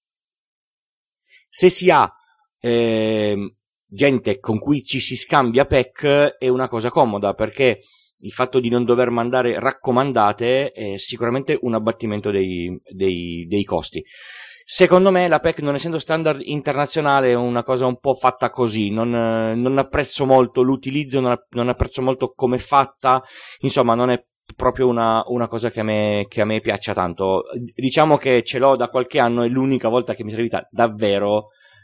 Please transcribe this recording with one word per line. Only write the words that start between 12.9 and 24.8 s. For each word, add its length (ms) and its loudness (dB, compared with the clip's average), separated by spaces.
dei, 540 -4
dei 160 -2
costi. 400 -6
Secondo 380 4
me 160 2
la 140 2
pack, 220 -2
non 120 -2
essendo 240 -4
standard 460 -2
internazionale, 840 0
è 40 4
una 300 0
cosa 220 0
un 120 -2
po' 160 0
fatta 360 0
così, 400 0
non, 220 -2
eh, 440 -2
non 220 0
apprezzo 480 -2
molto 360 4
l'utilizzo, 560 -2
non 140 0
app-, 220 -6
non 140 -2
apprezzo 340 -4
molto 280 -2
come 240 -2
è 60 -4
fatta, 600 2
insomma 320 2
non 160 2
è 140 -2
proprio 320 0